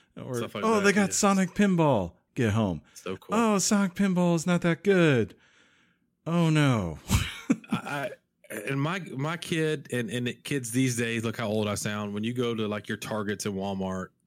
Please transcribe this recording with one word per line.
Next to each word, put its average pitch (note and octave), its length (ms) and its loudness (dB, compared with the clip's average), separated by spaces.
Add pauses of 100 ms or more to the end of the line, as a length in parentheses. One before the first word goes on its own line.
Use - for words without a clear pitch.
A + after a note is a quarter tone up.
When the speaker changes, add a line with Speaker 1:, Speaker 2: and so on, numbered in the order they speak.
(220)
Speaker 1:
Or, B2 140 -8
Speaker 2:
Stuff - 200 -4
like G#3 100 -2
Speaker 1:
"Oh, A3+ 100 2
Speaker 2:
that, G3+ 80 2
Speaker 1:
they G3+ 80 6
got F#3+ 180 2
Speaker 2:
yeah. - 40 -6
Speaker 1:
Sonic F#3+ 420 2
Pinball." D#3 560 4 (240)
Get A2+ 160 2
home. G2 300 0 (140)
Speaker 2:
So - 200 -10
cool. - 220 -6
Speaker 1:
"Oh, A3 220 4
Sonic G3+ 360 2
Pinball F3+ 400 2
is D#3+ 100 -2
not F3 160 2
that E3 220 0
good. D#3+ 500 4 (920)
Oh, E3 220 4
no." B2 540 2
<laughs> - 60 -10 (640)
Speaker 2:
I, C#3 380 -4 (420)
I, - 40 -10 (120)
and C#3 140 -2
my, E3+ 180 -2 (160)
my D3+ 220 -4
kid D#3 540 -2
and, A#2+ 180 -2
and B2 180 -4
the A#2+ 60 -4
kids B2 380 -6
these B2+ 260 0
days, A#2 260 -2
look A2+ 140 -4
how A#2 100 -4
old G#2+ 200 0
I G2+ 80 -2
sound. G#2 380 -6
When G#2+ 100 -6
you A#2 100 -2
go A#2+ 220 -2
to, A2 120 -2
like, G#2 200 -6
your A2 100 -6
Targets G#2 480 -6
and G#2 100 -4
Walmart F#2+ 520 -4 (200)